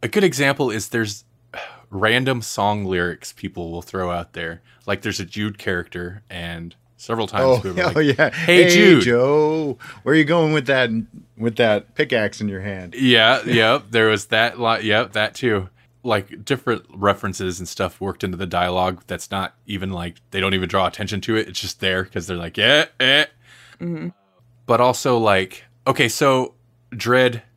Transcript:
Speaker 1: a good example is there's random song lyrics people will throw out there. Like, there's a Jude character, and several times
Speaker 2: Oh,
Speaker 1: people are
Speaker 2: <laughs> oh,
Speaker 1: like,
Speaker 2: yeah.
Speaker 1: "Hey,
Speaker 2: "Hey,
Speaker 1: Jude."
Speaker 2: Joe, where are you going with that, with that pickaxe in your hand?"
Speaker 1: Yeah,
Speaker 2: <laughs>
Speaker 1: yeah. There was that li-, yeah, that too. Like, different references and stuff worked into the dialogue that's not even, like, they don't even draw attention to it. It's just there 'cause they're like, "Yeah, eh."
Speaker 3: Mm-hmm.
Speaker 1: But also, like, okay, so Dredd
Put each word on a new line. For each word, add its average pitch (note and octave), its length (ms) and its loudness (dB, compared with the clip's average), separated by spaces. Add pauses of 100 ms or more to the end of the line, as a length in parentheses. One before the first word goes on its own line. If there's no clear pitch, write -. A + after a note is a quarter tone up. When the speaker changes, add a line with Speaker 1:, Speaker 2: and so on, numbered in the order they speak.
Speaker 1:
a B2 60 -6
good G3+ 160 0
example C#3 480 0
is G#2+ 180 -6
there's G#2+ 360 -4 (640)
random A#2+ 520 0
song G#2 440 -2
lyrics F2 480 -4
people F2 380 -10
will E2+ 100 -10
throw F2+ 300 -6
out E2+ 220 -8
there. E2+ 280 -10 (240)
Like, G2 160 -6
there's G#2 180 -6
a G2 60 -8
Jude G#2 320 -8
character, F2+ 720 -8
and E2+ 440 -12 (240)
several - 300 -4
times A2 160 -2
Speaker 2:
Oh, B2+ 160 4
Speaker 1:
people G2+ 220 -4
are F3 40 0
Speaker 2:
<laughs> E3 40 2
oh, - 20 -6 (100)
Speaker 1:
like, C#3+ 160 2
Speaker 2:
yeah. D3+ 140 2
Speaker 1:
"Hey, F3 320 4
Speaker 2:
"Hey, F3+ 60 6
Speaker 1:
Jude." F3 340 8
Speaker 2:
Joe, D3 760 2 (260)
where C#3 120 2
are - 20 6
you D#3+ 80 6
going D#3+ 280 2
with D3 140 0
that, C3 220 2 (480)
with A2+ 200 -4
that G#2+ 380 2
pickaxe A#2 440 -2
in G#2+ 80 -4
your G2 140 -8
hand?" F#2+ 360 -10
Speaker 1:
Yeah, A#2+ 460 6
Speaker 2:
<laughs> - 20 -8
Speaker 1:
yeah. A#2 340 4 (100)
There A2+ 180 4
was G#2+ 200 0
that A#2 320 0
li-, A2+ 280 0
yeah, G#2+ 160 2
that G#2+ 320 -4
too. G#2 340 -2 (320)
Like, G#2 440 -4
different B2 480 -4
references G2 680 -2
and F2 80 -12
stuff - 340 -6
worked F#2+ 220 -8
into F#2 140 -4
the F#2+ 100 -6
dialogue F2+ 600 -2
that's - 240 -10
not G2 240 -6 (120)
even, F#2+ 240 -8
like, F2 300 -10 (100)
they F#2+ 100 -4
don't F#2+ 120 0
even F#2 160 -2
draw F#2+ 180 0
attention G2+ 340 -6
to A2 140 -2
it. A2 140 -2
It's F2+ 120 -10
just - 200 -10
there F#2 240 -2
'cause F2+ 220 -10
they're F#2 100 -6
like, E2+ 200 -10
"Yeah, C#3 280 2 (160)
eh." C#3 240 2 (540)
Speaker 3:
Mm-hmm. F3 300 -8 (560)
Speaker 1:
But A#2 160 2
also, B2+ 360 2
like, G2 480 0 (220)
okay, C3 200 2
so C3 460 0 (400)
Dredd A#2+ 480 2 (160)